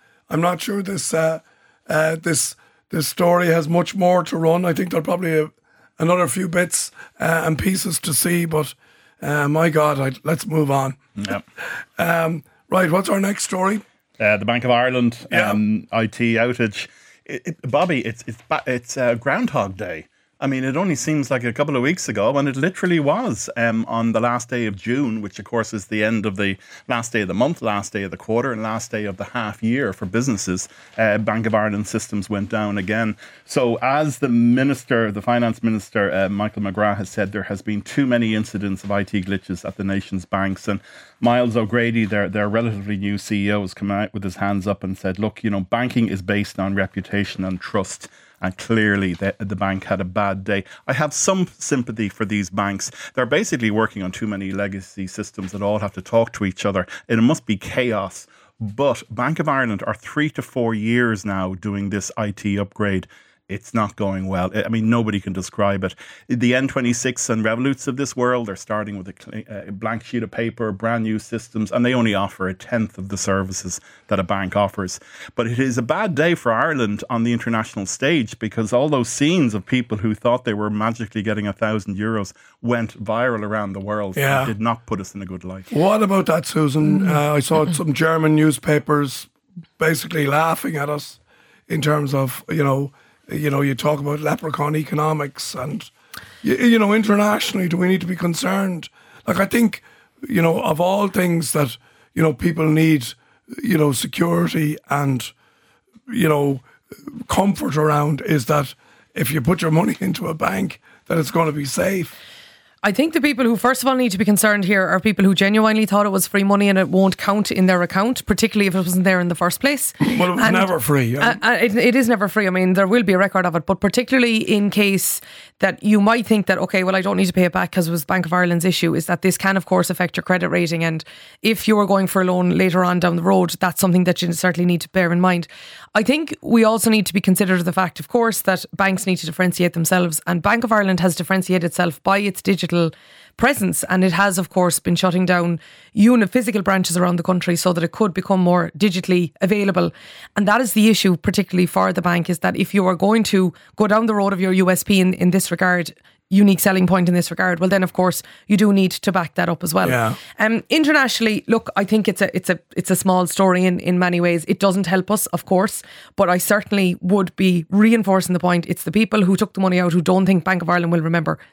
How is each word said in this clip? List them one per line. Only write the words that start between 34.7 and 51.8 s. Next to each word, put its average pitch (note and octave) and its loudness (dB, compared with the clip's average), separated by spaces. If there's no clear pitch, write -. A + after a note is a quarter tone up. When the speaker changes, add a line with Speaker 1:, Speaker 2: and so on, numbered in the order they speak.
Speaker 2:
the G2+ -6
finance A#2+ 0
minister, G#2+ -2
uh, F#2+ 0
Michael G#2 -4
McGrath, G2+ -2
has G2 -8
said, G2+ -4
there G#2 -6
has G2 -8
been G#2 -4
too - -2
many A#2 0
incidents G2+ -4
of G2+ -8
I G2+ 0
T G2 -4
glitches F#2+ -6
at - -10
the G2+ -8
nation's G2 -6
banks. F#2+ -4
And G2 -4
Miles A#2+ 2
O'Grady, A#2 0
their, G2+ -2
their G#2 -2
relatively G#2 -4
new G2+ -4
C G2+ -4
E G2+ 0
O, G#2 0
has F#2+ -8
come G2+ -6
out G#2 -4
with G2+ -8
his F#2+ -8
hands G2+ -4
up G2+ -4
and F#2+ -8
said, F#2 -6
"Look, G#2+ -6
you G#2+ -2
know, G2+ -4
banking A#2 -2
is F#2+ -6
based G2+ -4
on G2 -4
reputation G2 -4
and F#2 -6
trust." - -6
And F#2 -4
clearly G2+ 0
the, G2 -4
the G2+ -8
bank F#2+ -4
had F#2+ -2
a G2 -6
bad G2 -4
day. G2 -4
I C3 -2
have D3 -4
some F#3+ 0
sympathy A#2 -4